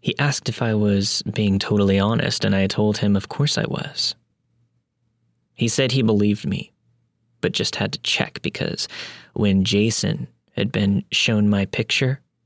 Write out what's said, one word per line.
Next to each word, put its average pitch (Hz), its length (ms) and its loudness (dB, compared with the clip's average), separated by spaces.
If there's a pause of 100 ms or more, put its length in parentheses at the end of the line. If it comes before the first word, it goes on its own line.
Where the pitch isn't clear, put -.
He - 180 -2
asked 143 300 0
if - 120 -6
I 113 120 0
was 104 580 2
being 101 260 2
totally 98 420 2
honest, 107 460 0
and 101 100 4
I 98 120 2
told 107 300 0
him, 104 180 2
"Of 98 140 -2
course - 280 -2
I - 80 -2
was." - 500 -6 (1400)
He 117 140 -2
said 127 240 0
he 131 100 2
believed 104 440 2
me, - 280 -6 (680)
but 90 120 -2
just - 240 -4
had 101 160 -2
to - 60 -10
check - 420 -4
because - 460 -6 (460)
when 98 300 2
Jason 107 640 0 (280)
had 101 160 -2
been 101 400 0
shown 104 380 2
my 98 160 2
picture, - 560 -2 (240)